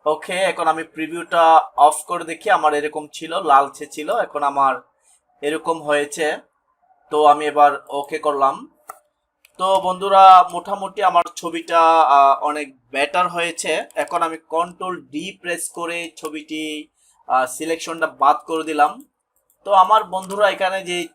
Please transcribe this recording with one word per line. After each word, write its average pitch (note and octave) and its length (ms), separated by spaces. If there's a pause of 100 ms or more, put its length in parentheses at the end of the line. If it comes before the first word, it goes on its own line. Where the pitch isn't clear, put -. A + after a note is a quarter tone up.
ওকে, D#3 280
এখন F3 340
আমি D#3+ 160
প্রিভিউটা D#3+ 720 (200)
অফ D3 260
করে F3 200
দেখি। E3 260
আমার D#3 240
এরকম D3+ 400
ছিল, E3 300
লালচে C#3 440
ছিল, D#3 300
এখন D3 260
আমার C#3 320 (640)
এরকম D#3 420
হয়েছে। D3 540 (720)
তো D3+ 160
আমি D3 200
এবার C#3+ 260 (180)
ওকে C#3+ 300
করলাম। C#3+ 580 (800)
তো F#3+ 240
বন্ধুরা, F#3 680
মোটামুটি F#3+ 520
আমার F3 200 (120)
ছবিটা, E3+ 460 (200)
আহ, C#3 420
অনেক D3 460
বেটার D3 380
হয়েছে। E3+ 580 (100)
এখন E3+ 260
আমি D#3+ 160
কন্ট্রোল F3 640
ডি D3+ 360
প্রেস E3+ 320
করে E3+ 480
ছবিটি, D#3 680 (400)
আহ, B2+ 180
সিলেকশনটা D#3+ 640
বাদ C#3 300
করে D#3+ 260
দিলাম। D#3 420 (580)
তো G3 100
আমার G3+ 300
বন্ধুরা, F#3+ 460
এখানে F#3+ 340
যে F3 320